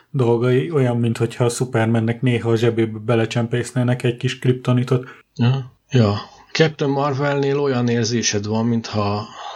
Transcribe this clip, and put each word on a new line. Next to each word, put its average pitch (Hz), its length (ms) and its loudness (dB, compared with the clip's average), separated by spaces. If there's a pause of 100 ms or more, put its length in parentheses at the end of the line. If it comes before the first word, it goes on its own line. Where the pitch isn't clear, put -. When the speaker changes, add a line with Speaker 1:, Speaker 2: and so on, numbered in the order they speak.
(120)
Speaker 1:
dolgai, 127 600 2
olyan, 127 260 2
mint 117 200 0
hogyha 117 280 0
a 117 40 4
Supermannek 113 720 0
néha 117 280 0
a 117 60 4
zsebébe 110 500 0
belecsempésznének 120 1000 0
egy 120 140 0
kis - 220 -4
kriptonitot. 127 640 0 (300)
Speaker 2:
Ja. 127 360 0 (180)
Ja. 107 280 4 (340)
Captain 156 400 0
Marvelnél 139 680 0
olyan 127 280 0
érzésed 113 580 0
van, 110 200 0
mintha 107 640 -2 (280)